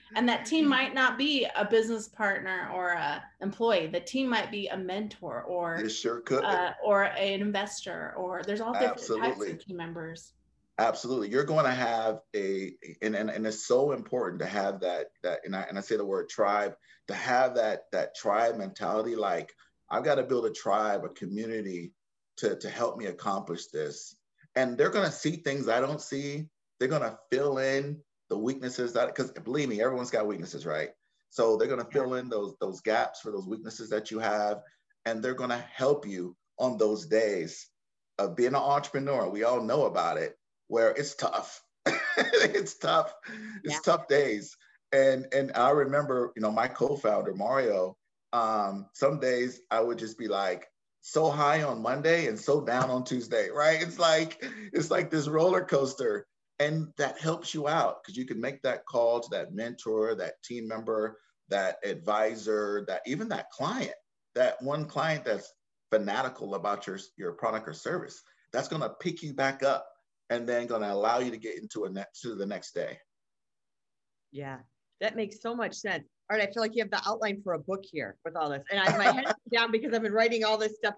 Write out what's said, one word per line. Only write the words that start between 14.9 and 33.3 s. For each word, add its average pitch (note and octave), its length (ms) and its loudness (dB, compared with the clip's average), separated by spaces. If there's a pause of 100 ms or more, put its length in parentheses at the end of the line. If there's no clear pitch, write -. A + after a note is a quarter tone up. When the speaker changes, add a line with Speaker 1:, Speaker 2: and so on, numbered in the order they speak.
Speaker 2:
that, F2 220 -2
and F#2+ 100 -6
I, F#2+ 60 -4
and - 160 -6
I G2 40 -4
say A2 140 -2
the G#2 100 0
word F#2+ 220 -2
tribe, G#2 480 2 (320)
to G2 60 -6
have B2 420 2
that, A2 280 2 (100)
that F2+ 220 0
tribe A2 420 2
mentality, G#2+ 580 -2
like, F#2 380 -2 (360)
"I've A2+ 140 0
gotta C#3 200 4
build B2 220 0
a A2 60 2
tribe, G2+ 540 0
a - 40 -6
community G2+ 840 -6 (440)
to, - 200 0
to G2+ 120 -8
help A#2 280 -2
me A#2 80 -8
accomplish F#2 640 -4
this." - 500 -8 (380)
And B2 220 2
they're D3+ 120 4
gonna F#3+ 220 2
see D#3+ 260 -2
things C#3 320 -2
I A#2 100 4
don't C#3+ 220 0
see. C#3+ 480 -6 (300)
They're C3 100 2
gonna C3 300 0 (120)
fill C3+ 280 2
in C#3 440 0 (260)
the F#2+ 80 -2
weaknesses B2 560 -2
that, A#2+ 220 2
'cause B2+ 160 -2
believe C#3 380 -2
me, G#2+ 120 0
everyone's B2 300 0
got G#2+ 160 2
weaknesses, E2 380 -6
right? D2+ 240 -2 (400)
So A2+ 260 4
they're A2+ 140 2
gonna B2 220 -4
Speaker 3:
Yeah. C#3 100 2
Speaker 2:
fill B2+ 140 -2
in B2+ 120 -4
those, G2+ 320 -4
those F#2+ 220 -6
gaps A2 400 0
for A2 100 -8